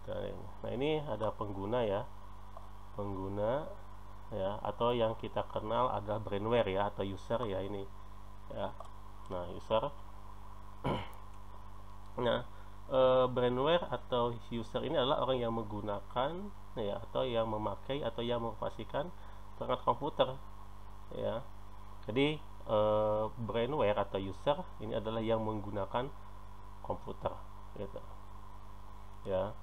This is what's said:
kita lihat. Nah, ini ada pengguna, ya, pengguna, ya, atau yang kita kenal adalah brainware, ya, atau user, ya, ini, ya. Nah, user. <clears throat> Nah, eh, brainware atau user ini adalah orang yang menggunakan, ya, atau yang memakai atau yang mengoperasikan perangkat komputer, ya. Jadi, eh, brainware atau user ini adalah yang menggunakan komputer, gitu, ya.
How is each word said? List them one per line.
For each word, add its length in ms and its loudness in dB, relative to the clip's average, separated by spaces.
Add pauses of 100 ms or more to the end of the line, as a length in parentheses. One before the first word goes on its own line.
kita 160 -6
lihat. 180 -4 (240)
Nah, 140 -4
ini 260 2
ada 320 0
pengguna, 540 0
ya, 160 2 (960)
pengguna, 680 0 (680)
ya, 260 0
atau 300 2
yang 260 4
kita 320 -2
kenal 400 2
adalah 300 0
brainware, 500 2
ya, 220 4
atau 160 0
user, 400 -2
ya, 160 0
ini, 240 -2 (640)
ya. 240 -2 (560)
Nah, 240 -2
user. 320 2 (960)
<clears throat> 340 -2 (1000)
Nah, 240 4 (480)
eh, 400 8
brainware 560 4
atau 480 2 (160)
user 320 -2
ini 160 2
adalah 240 4
orang 160 4
yang 160 2
menggunakan, 960 -2 (240)
ya, 240 0
atau 240 0
yang 240 4
memakai 560 0
atau 160 0
yang 240 2
mengoperasikan 640 -2 (480)
perangkat 320 0
komputer, 480 4 (800)
ya. 240 0 (680)
Jadi, 360 4
eh, 800 4 (160)
brainware 640 4
atau 160 0
user 400 2 (240)
ini 160 0
adalah 240 0
yang 160 4
menggunakan 720 0 (720)
komputer, 480 -2 (480)
gitu, 220 -6 (1300)
ya. 360 2